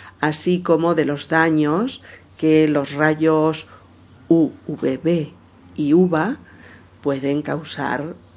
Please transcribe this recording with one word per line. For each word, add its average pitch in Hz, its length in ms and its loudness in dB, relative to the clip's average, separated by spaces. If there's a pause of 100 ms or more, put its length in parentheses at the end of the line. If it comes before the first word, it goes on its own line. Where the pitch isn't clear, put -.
(200)
así 165 400 0
como 170 340 2
de 156 100 2
los 143 240 -6
daños 160 760 0 (340)
que 156 320 4
los 143 240 -2
rayos 156 760 0 (600)
U 165 220 4 (160)
V 135 360 -4
B 160 300 -2 (440)
y 147 180 0
uva 180 440 2 (640)
pueden 139 400 -2
causar, 143 760 -6 (200)